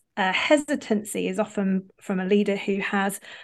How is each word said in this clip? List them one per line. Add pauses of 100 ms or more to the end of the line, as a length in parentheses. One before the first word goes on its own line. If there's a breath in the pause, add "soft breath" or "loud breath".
(160)
uh,
hesitancy
is
often (120)
from
a
leader
who
has (240 loud breath)